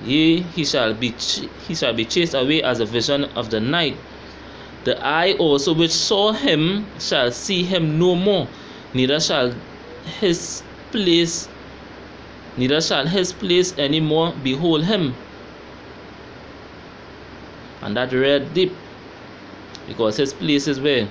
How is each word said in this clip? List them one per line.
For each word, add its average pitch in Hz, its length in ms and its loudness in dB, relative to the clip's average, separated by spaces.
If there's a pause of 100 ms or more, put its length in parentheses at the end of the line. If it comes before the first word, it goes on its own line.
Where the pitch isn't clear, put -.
Yea, 160 380 6
he 175 220 -2
shall 120 300 2
be 113 180 -2
ch-, - 360 -4 (200)
he 170 80 -4
shall 127 180 2
be 113 120 0
chased 170 280 2
away 139 300 4
as 123 160 2
a 113 60 4
vision 120 400 0 (100)
of 113 140 -2
the 110 100 0
night. 151 380 0 (880)
The - 200 0
eye 165 280 4
also 151 400 4
which 160 180 4
saw 208 400 4
him 196 540 2 (140)
shall 131 320 2
see 180 320 0
him 165 360 2
no 180 160 6
more, 180 320 2 (460)
neither 127 260 4
shall 135 340 2 (680)
his - 440 0 (280)
place, 170 580 2 (1040)
neither 131 240 4
shall 160 260 2
his 180 280 0
place 180 440 2
any 147 220 2
more 160 340 2 (100)
behold 156 420 2
him." 180 280 2 (2750)
And 104 140 -4
that 123 160 0
read 139 420 4
deep, 180 200 2 (1120)
because 107 300 0
his 139 160 0
place 147 340 2
is 139 140 0
where? 131 300 2